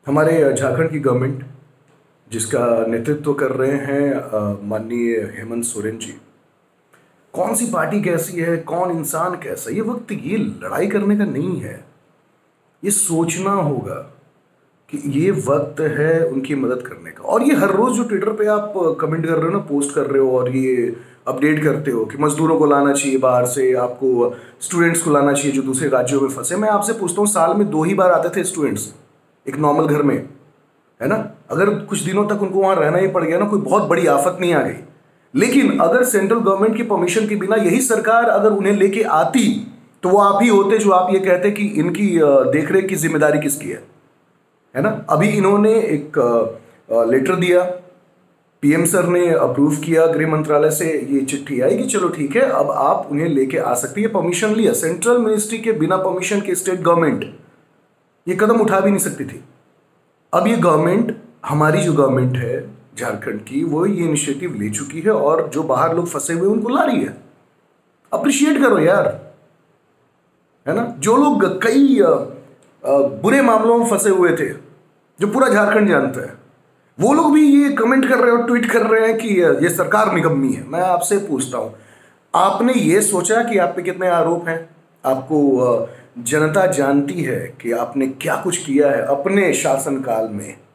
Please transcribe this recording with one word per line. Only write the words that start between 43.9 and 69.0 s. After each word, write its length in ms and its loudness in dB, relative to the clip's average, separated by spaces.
है 60 -2
ना? 280 -2
अभी 200 4
इन्होंने 440 4
एक, 460 0
अ, 240 2
अ, 120 4
letter 300 2
दिया, 280 2
पीएम 240 2
सर 200 2
ने 280 2
approve 420 2
किया 300 2
गृह 260 0
मंत्रालय 400 2
से, 380 -4
ये 120 0
चिट्ठी 400 -6
आई 160 2
कि 80 -4
चलो 240 -2
ठीक 260 -4
है, 60 2
अब 300 0
आप 400 -2
उन्हें 180 -2
लेके 280 0
आ 160 -2
सकते 280 -6
हैं। 100 -2
Permission 380 -2
लिया, 240 2
Central 440 0
ministry 400 0
के 140 -2
बिना 260 0
permission 440 -2
के 140 -4
state 260 -4
government 640 0
ये 80 -2
कदम 260 2
उठा 180 2
भी 100 2
नहीं 100 2
सकती 260 -6
थी। 180 -16
अब 140 2
ये 100 2
गवर्नमेंट, 600 2
हमारी 360 2
जो 120 0
गवर्नमेंट 440 2
है 380 -6
झारखंड 440 -8
की, 200 -4
वो 220 0
ये 200 0
initiative 480 -4
ले 160 -6
चुकी 320 -8
है 100 2
और 380 0
जो 140 -4
बाहर 320 0
लोग 120 -2
फंसे 260 -6
हुए 160 0
हैं, 60 2
उनको 140 -2
ला 140 0
रही 180 0
है। 160 -8
Appreciate 480 2
करो 180 4
यार, 540 0